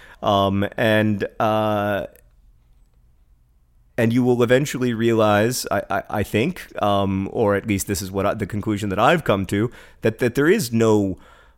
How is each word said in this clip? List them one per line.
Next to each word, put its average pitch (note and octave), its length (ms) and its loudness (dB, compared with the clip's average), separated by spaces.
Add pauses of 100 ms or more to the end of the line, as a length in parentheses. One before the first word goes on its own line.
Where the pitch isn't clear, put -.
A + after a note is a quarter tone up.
(220)
Um, G2 540 2
and, G#2+ 500 2 (140)
uh, G#2+ 680 -2 (1900)
and A2+ 140 2
you B2+ 100 2
will B2 200 2
eventually B2+ 520 2
realize, A2 760 2
I, G2 200 0
I, G2 200 -2
I G2+ 120 -2
think, B2 480 -2 (120)
um, G2 500 0
or G#2 240 0
at G2 100 -6
least G2+ 200 -2
this G2 160 -4
is F#2 80 -10
what G2 160 -2
I, F#2+ 80 0
the G#2 120 -6
conclusion G#2 440 -4
that F#2 80 -2
I've D3 260 2
come G2 220 0
to, G#2 240 -2 (320)
that, A2+ 160 0
that A#2+ 160 -2
there C#3+ 140 2
is F3 240 0
no G#2+ 460 2 (400)